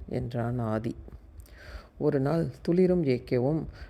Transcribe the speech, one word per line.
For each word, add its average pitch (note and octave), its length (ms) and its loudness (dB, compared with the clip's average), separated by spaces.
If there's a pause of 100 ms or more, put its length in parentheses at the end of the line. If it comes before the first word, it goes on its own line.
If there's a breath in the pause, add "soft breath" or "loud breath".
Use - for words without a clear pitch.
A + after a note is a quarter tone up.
என்றான் B2 500 -2
ஆதி. A2 380 -2 (1000 loud breath)
ஒரு C#3+ 220 2
நாள் D#3 260 2 (220)
துளிரும் F3 380 4
ஏ B2 200 2
கேவும் C3 380 2 (260 loud breath)